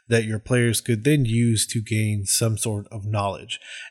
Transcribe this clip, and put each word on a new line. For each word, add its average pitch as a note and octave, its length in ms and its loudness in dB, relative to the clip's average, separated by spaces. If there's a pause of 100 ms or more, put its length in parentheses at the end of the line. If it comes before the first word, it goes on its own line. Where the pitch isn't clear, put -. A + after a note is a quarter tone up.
that A2+ 180 2
your A2 120 -2
players A#2+ 440 2
could A2 240 -2
then D3 180 4
use A2+ 440 2
to A#2 140 -4
gain G#2+ 440 -2
some A2 320 0
sort G#2 340 -4
of G#2 140 -10
knowledge. G2+ 540 -4 (320)